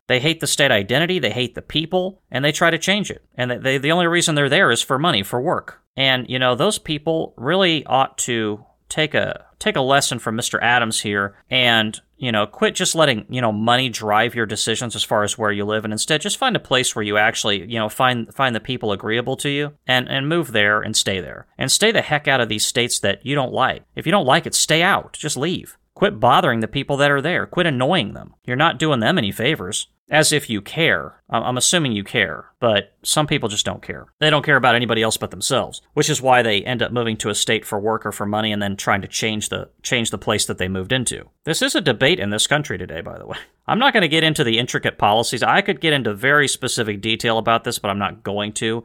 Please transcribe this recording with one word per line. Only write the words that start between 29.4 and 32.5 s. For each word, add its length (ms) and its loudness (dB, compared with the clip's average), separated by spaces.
As 240 4
if 200 0
you 100 -2
care. 580 -2
I'm, 100 0
I'm 160 -2
assuming 360 0
you 100 -2
care, 560 -2